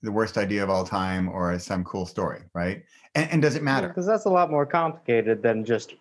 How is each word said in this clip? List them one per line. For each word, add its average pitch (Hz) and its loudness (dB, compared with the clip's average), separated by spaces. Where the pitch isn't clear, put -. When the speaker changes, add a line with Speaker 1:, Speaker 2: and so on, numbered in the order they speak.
Speaker 1:
the 110 -6
worst 107 0
idea 101 0
of 95 0
all 95 2
time 92 -2
or 87 -2
some 92 -4
cool 90 -6
story, 87 -4
right? 90 -4
And, 160 0
and 160 2
does 143 4
it 151 -4
matter?" 139 0
Speaker 2:
'Cause 180 -4
that's 214 0
a 208 2
lot 180 4
more 147 2
complicated 120 0
than 113 2
just 107 -2